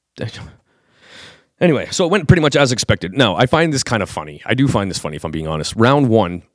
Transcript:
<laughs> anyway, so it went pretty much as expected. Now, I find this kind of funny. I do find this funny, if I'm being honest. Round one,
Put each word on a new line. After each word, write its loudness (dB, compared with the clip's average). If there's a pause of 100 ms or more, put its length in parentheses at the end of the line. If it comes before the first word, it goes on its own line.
(180)
<laughs> -16
anyway, 2
so -2
it 0
went -2
pretty 6
much 2
as 4
expected. -4
Now, 2
I 4
find 2
this -4
kind -2
of -6
funny. -12
I 0
do 2
find -2
this -8
funny, -8
if -12
I'm -6
being -6
honest. -6
Round 4
one, 0 (120)